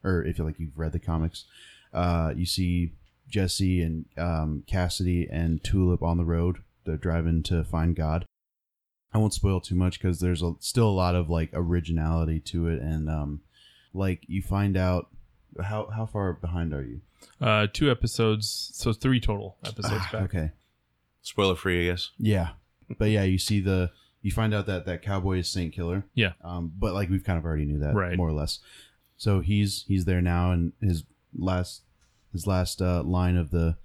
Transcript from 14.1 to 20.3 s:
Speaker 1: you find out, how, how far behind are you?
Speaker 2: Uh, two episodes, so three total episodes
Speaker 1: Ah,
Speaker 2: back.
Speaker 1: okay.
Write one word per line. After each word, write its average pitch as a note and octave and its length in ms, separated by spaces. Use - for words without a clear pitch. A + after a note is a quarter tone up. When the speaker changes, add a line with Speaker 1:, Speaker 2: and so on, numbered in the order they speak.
Speaker 1:
you F#2 140
find G2 360
out, F2+ 320
how, G#2+ 260
how A2 180
far G2 280
behind E2+ 400
are C#2 100
you? A#1+ 180
Speaker 2:
Uh, G#2+ 300
two D3 200
episodes, A2 840
so - 200
three C3 260
total G2+ 460
episodes G#2 400
Speaker 1:
Ah, - 80
Speaker 2:
back. A2 100
Speaker 1:
okay. E2+ 280